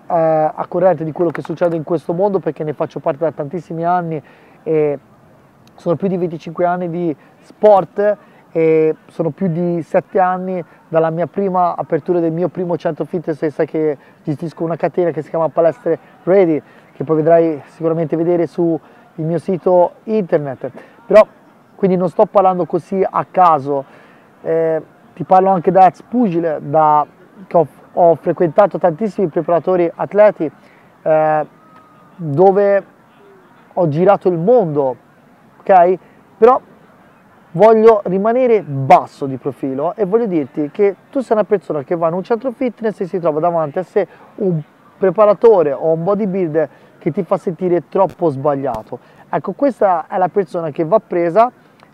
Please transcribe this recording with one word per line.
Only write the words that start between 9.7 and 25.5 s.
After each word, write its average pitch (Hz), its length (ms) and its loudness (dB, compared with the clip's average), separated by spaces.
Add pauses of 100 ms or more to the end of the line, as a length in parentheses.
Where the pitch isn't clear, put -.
sette - 360 -4
anni 185 460 -2 (240)
dalla 160 220 0
mia 160 160 -4
prima 180 500 -2
apertura 170 440 -2
del 165 120 0
mio 170 160 -2
primo 175 300 -6
centro 165 260 -6
fitness, 160 380 -6
e 160 80 -2
sai 151 160 -4
che 156 320 -2 (240)
gestisco 160 420 -8
una 165 120 -4
catena 175 340 -2
che 151 100 -6
si 139 80 -14
chiama 165 220 -2
Palestre 165 480 -2 (240)
Ready, 170 400 2 (300)
che - 120 -10
poi 156 120 0
vedrai 160 500 2
sicuramente 160 500 -4
vedere 170 300 0
sul 165 340 -2 (360)
mio 165 220 -4
sito 180 560 0 (100)
internet. 156 640 -4 (340)
Però, 202 220 6 (480)
quindi 185 240 0
non 180 100 -2
sto 208 160 0
parlando 185 400 2
così 190 420 -4
a - 240 -4
caso, 143 540 2 (560)
eh, 160 420 -2 (300)
ti 165 120 -10
parlo 185 260 4